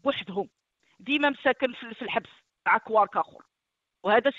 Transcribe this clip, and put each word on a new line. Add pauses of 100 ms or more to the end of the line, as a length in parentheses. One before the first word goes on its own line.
بوحدهم، (500)
ديما
مساكن
في،
في
الحبس (360)
مع
كوارك
اخر، (600)
وهذا